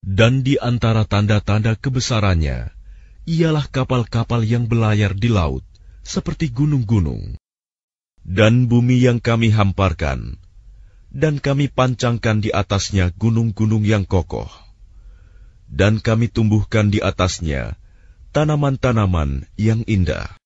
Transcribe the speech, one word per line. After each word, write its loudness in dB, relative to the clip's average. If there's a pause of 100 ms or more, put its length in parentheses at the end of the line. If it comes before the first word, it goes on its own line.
Dan 2
di 2
antara 0
tanda-tanda 0
kebesarannya, -2 (480)
ialah 0
kapal-kapal -2
yang 0
belayar 2
di 0
laut, 0 (400)
seperti -4
gunung-gunung. 0 (800)
Dan 2
bumi 2
yang 2
Kami 2
hamparkan, -2 (720)
dan -2
Kami -2
pancangkan 0
di -2
atasnya 0
gunung-gunung 0
yang 2
kokoh. -4 (1200)
Dan 2
Kami 0
tumbuhkan 2
di 2
atasnya -4 (560)
tanaman-tanaman 0
yang 0
indah. -2 (100)